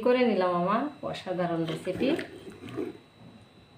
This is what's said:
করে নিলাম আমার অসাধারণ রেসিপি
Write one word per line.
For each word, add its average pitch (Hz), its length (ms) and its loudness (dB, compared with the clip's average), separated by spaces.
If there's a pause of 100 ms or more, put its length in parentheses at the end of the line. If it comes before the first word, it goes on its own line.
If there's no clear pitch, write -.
করে 247 240 6
নিলাম 185 220 4 (100)
আমার 202 200 2 (280)
অসাধারণ 170 520 -2 (100)
রেসিপি 180 380 0 (1700)